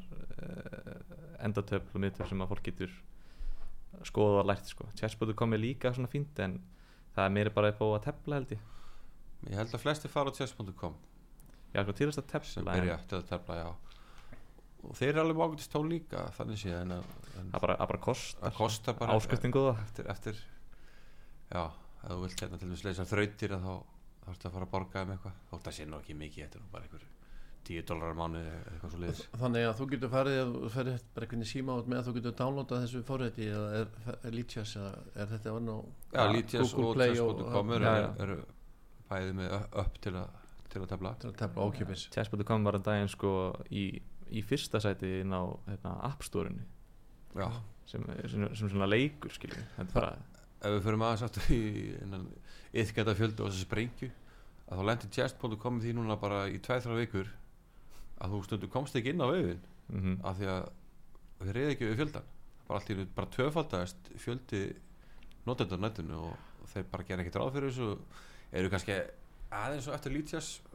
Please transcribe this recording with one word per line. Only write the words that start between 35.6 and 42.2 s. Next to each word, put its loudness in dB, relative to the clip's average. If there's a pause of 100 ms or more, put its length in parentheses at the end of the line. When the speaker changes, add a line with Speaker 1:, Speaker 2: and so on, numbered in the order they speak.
Speaker 3:
á -2 (300)
Speaker 2:
Já, 6
Lichess 4
Speaker 3:
Google 6
Speaker 2:
og 4
Speaker 3:
Play 10
Speaker 2:
chess 6
punktur 2
com 4
Speaker 3:
og 4
Speaker 2:
eru, 6
Speaker 1:
Já, 10
já. 4 (140)
Speaker 2:
eru 0 (720)
bæði 0
með 0
ö-, -2 (160)
upp 2
til -2
að, -4 (400)
til -4
að -2
tefla. -2
Speaker 3:
Til -6
að -8
tefla 2
ókeypis. -2
Speaker 1:
Chess 0